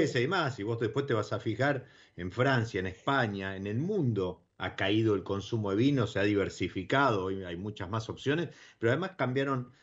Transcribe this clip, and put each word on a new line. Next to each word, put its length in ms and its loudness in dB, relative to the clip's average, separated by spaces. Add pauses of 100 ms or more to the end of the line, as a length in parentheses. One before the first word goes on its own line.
cerveza 140 0
y 80 2
más", 300 0
y 40 -6
vos 160 -2
después 280 -2
te 80 2
vas 180 0
a 80 -2
fijar 460 0 (300)
en 160 -6
Francia, 480 2
en 60 -4
España, 720 -2
en 100 -6
el 120 -2
mundo, 640 0 (160)
ha 160 -4
caído 400 2
el 80 0
consumo 480 -2
de 60 2
vino, 300 4
se 120 -4
ha 40 2
diversificado, 1000 2
hoy 200 -4
hay 120 -6
muchas 340 -8
más 180 -2
opciones, 400 -2 (300)
pero 140 4
además 240 -2
cambiaron, 540 0 (120)